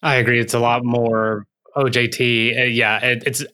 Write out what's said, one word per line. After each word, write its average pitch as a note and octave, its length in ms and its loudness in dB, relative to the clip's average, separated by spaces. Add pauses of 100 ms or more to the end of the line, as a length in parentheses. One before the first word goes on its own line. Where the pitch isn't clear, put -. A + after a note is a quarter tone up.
I C#3+ 140 2
agree. B2 240 2
It's A2 140 -2
a A#2+ 60 0
lot A#2+ 240 2
more A2+ 600 -2 (280)
O C3+ 140 0
J A#2+ 180 2
T. A#2 500 0
Uh, B2+ 80 0
yeah, A2+ 400 0
it, B2 220 -2
it's C#3 280 -4